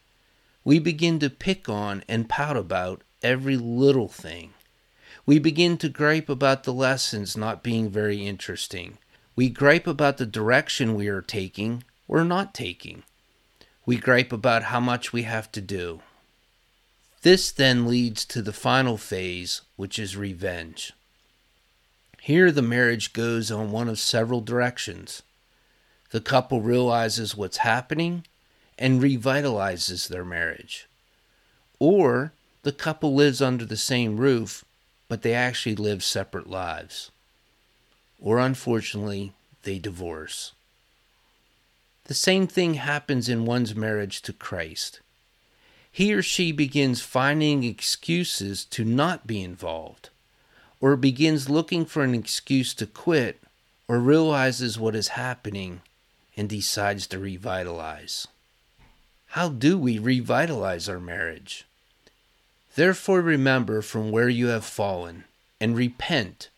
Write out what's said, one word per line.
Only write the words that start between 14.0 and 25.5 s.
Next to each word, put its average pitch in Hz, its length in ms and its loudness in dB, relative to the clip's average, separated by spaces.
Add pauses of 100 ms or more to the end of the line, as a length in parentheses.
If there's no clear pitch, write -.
about 117 320 2
how 120 160 -2
much 120 320 -2
we 120 100 -2
have 110 300 -6
to 107 80 -10
do. 87 400 -8 (1200)
This - 300 6
then 127 340 4
leads 120 380 0
to - 180 -6
the 104 100 -6
final 123 440 2
phase, 90 640 -6 (160)
which 95 200 -8
is 101 200 -8
revenge. 90 760 -8 (1300)
Here 175 300 6
the 143 120 2
marriage 117 500 2
goes 117 400 -2
on 107 180 -4
one 117 180 -2
of 110 120 -4
several 117 400 0
directions. 113 800 -4 (880)